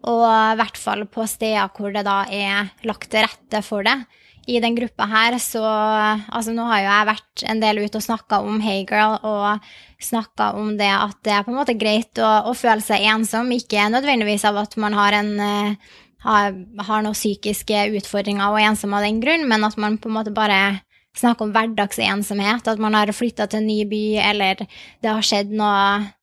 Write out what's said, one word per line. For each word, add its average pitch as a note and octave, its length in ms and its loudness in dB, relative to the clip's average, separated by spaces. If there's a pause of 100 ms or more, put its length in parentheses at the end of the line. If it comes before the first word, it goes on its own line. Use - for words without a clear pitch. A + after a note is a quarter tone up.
og A#3 200 2
i A3 340 4
hvert A3+ 200 -2
fall G#3 280 -4
på A3 220 -6
steder G#3+ 480 -2
hvor G3+ 180 -6
det G3+ 120 -4
da G3 240 0
er G3+ 400 -2 (140)
lagt - 260 -8
til A3 160 2
rette - 380 -8
for G3+ 200 -6
det. A#3 120 2 (520)
I A#3+ 120 0
den A#3 180 0
gruppa A3+ 320 -4
her, A3+ 240 2
så, A#3 280 -4 (720)
altså, A3+ 220 -6
nå A#3 120 -4
har A3+ 140 2
jo G3 100 0
jeg G#3 180 6
vært - 420 -2
en A3 100 0
del G#3+ 200 2
ute G#3 160 -4
og A3 80 -4
snakket G#3+ 420 0
om G#3+ 160 -2
Hey G3 240 -2
Girl, G#3+ 380 2
og G#3 360 0 (400)
snakket G#3 560 -2
om G#3+ 220 -4
det G3+ 160 0
at G3+ 300 0
det G#3 100 0
er G3+ 100 2
på A3+ 60 -8
en B3 80 -4
måte C4 200 0
greit G#3+ 420 0
å, G#3+ 280 4
å B3 80 -2
føle A3 260 4
seg G#3 200 0
ensom, A3 500 0
ikke G#3+ 380 0
nødvendigvis A3+ 560 0
av G#3 120 2
at G#3 200 -4
man G#3 160 -2
har G#3 200 4
en, G#3 260 0
eh, G#3 360 -2 (460)
har, G3+ 320 2 (260)
har G#3+ 240 -2
noen G#3+ 100 -2
psykiske G#3 840 -2
utfordringer G3+ 500 -2
og G#3+ 140 2
er G#3+ 80 4
ensom G3+ 240 -2
av G3+ 100 0
den A3 160 0
grunn, D4+ 280 0
men G#3+ 180 2
at G#3+ 120 -2
man G#3+ 200 -2
på A#3 100 -10
en A3 80 -4
måte G#3+ 180 -4
bare G3 480 2 (360)
snakker A#3 280 2
om G#3+ 60 -4
hverdagsensomhet, G#3 1160 -2
at A3 120 0
man G#3+ 140 0
har G#3 180 4
flyttet A3 380 -2
til G#3+ 100 -2
en G#3+ 80 0
ny G#3+ 180 0
by, G#3+ 180 -4 (260)
eller G3 260 0 (460)
det A3+ 80 -2
har G#3+ 160 0
skjedd G3+ 260 0
noe G3+ 540 2 (180)